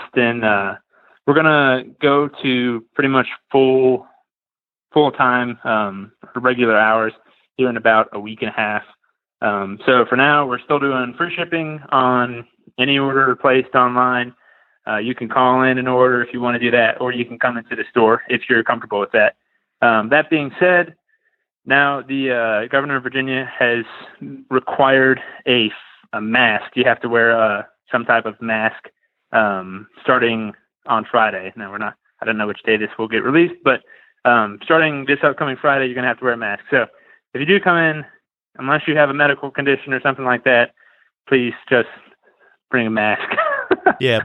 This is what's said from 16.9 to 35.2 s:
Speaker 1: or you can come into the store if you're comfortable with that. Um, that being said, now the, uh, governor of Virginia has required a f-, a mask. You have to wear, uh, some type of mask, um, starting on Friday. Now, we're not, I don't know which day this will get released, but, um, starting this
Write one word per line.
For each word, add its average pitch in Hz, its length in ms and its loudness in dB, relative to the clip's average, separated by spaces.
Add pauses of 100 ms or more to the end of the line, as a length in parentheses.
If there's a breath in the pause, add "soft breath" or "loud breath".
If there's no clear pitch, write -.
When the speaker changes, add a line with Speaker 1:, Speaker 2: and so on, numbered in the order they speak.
Speaker 1:
or 127 120 -4
you 123 140 -4
can 120 140 -12
come 123 180 -2
into 117 180 -12
the 110 140 -6
store 113 380 2
if 120 220 -4
you're 120 140 2
comfortable 113 360 -4
with 101 120 -4
that. 107 240 2 (460)
Um, 113 280 2
that 151 200 2
being 147 300 -2
said, 175 360 2 (680)
now 139 360 0
the, 135 300 -4
uh, 117 380 -2
governor 139 260 -2
of 127 80 -4
Virginia 131 540 -4
has 120 280 0 (640)
required 131 720 2 (240 loud breath)
a 123 220 2
f-, - 60 -10 (400)
a 110 80 -8
mask. 113 540 0
You 123 100 0
have 117 160 0
to 123 80 -6
wear, 117 300 2
uh, 107 240 0 (280)
some 117 140 -4
type 117 200 0
of 107 160 -10
mask, 110 480 -4 (420)
um, 98 560 -2 (140)
starting 117 520 0 (320)
on 110 240 -2
Friday. 98 460 -2
Now, 101 160 -14
we're 101 60 -10
not, 107 180 -8 (260)
I 113 40 -12
don't 113 120 -4
know 104 100 -4
which 101 160 -8
day 110 140 0
this 107 200 -6
will 113 100 -4
get 107 160 -2
released, 170 400 0
but, 127 180 0 (440 soft breath)
um, 107 380 2
starting 156 420 0
this 139 180 0